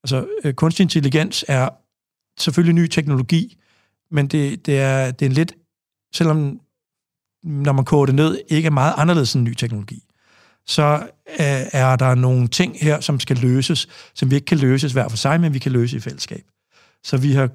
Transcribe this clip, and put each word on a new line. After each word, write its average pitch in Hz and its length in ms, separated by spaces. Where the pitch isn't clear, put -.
altså, 131 240
øh, 143 100
kunstig 165 300
intelligens 156 640
er 135 220
selvfølgelig 170 360
ny 170 120
teknologi, 147 720
men 143 160
det, 143 380
det 143 140
er, 135 320
det 131 140
er 131 40
en 131 60
lidt, 165 180
selvom, 156 440
når 143 280
man 135 140
koger 143 200
det 135 100
ned, 160 240
ikke 160 160
er 156 60
meget 143 260
anderledes 156 360
end 123 100
ny 117 100
teknologi, 110 500
så, 147 260
øh, 139 420
er 131 240
der 127 200
nogle 123 320
ting 180 340
her, 151 180
som 139 200
skal 131 180
løses, 127 500
som 131 160
vi 139 40
ikke 143 100
kan - 120
løses 131 340
hver 123 160
for 110 100
sig, 160 240
men 156 120
vi 131 60
kan 135 120
løse 120 260
i - 20
fællesskab. - 440
Så - 140
vi 139 140
har 135 240